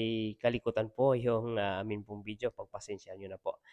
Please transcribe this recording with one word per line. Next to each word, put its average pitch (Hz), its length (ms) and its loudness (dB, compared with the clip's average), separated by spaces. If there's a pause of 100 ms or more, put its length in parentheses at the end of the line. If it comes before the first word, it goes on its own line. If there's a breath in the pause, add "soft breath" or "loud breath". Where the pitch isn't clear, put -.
(440)
kalikutan 113 480 0
po 131 240 4
yung, 117 400 2
ah, 101 240 2
amin 104 240 -2
pong 104 160 -10
video. 107 320 -4
Pagpasensya 101 640 -10
nyo 95 160 -10
na 95 80 -10
po. - 340 -6